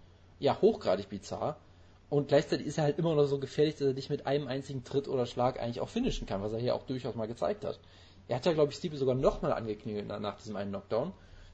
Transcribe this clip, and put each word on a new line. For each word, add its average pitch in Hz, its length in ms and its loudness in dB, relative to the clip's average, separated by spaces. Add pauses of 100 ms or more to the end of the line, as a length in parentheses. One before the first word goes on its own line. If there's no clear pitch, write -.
(400)
ja, 135 220 2
hochgradig 101 480 4
bizarr. 104 480 -4 (500)
Und 143 200 2
gleichzeitig - 400 2
ist 147 100 -4
er 160 60 2
halt 147 160 2
immer 160 160 2
noch 147 100 6
so 139 140 0
gefährlich, 151 360 0
dass 139 120 0
er 135 60 2
dich 135 180 -6
mit 143 160 -4
einem 143 200 0
einzigen 135 360 -6
Tritt 139 240 -2
oder 127 180 0
Schlag 123 340 0
eigentlich 120 220 -4
auch - 80 -4
finishen - 380 -2
kann, 98 160 -2
was 107 100 -2
er 113 60 -4
hier 120 160 2
auch 110 80 -6
durchaus 127 320 -6
mal 113 100 -2
gezeigt 120 400 -4
hat. - 140 -6 (480)
Er 120 100 0
hat 123 80 -6
ja, 180 80 4
glaub 151 160 6
ich, - 60 -8
Stipe 156 200 -6
sogar 131 200 2
nochmal 143 360 2
angeknügelt 104 560 -4
na-, 104 120 -6
nach 104 180 -4
diesem 107 180 -10
einen 101 140 -4
Knockdown. 110 420 -2 (420)